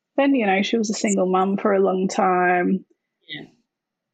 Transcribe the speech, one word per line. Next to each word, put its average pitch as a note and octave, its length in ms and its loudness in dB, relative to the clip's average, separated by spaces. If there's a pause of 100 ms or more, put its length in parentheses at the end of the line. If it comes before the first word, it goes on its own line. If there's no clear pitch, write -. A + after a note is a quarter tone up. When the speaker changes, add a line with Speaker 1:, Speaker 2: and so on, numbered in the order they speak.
(160)
Speaker 1:
Then, C#4 180 2
you A3+ 140 0
know, F#3+ 160 0
she A#3 140 -2
was A3 120 -2
a G#3 60 -4
single G3 320 0
mum F#3+ 300 0
for G#3 160 0
a G3 60 2
long F#3+ 280 0
time. F3+ 760 0 (440)
Speaker 2:
Yeah. D3+ 180 -16 (680)